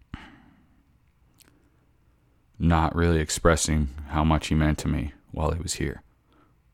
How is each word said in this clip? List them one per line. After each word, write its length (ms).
not 380
really 240
expressing 720
how 160
much 240
he 60
meant 240
to 100
me 240
while 220
he 80
was 140
here. 280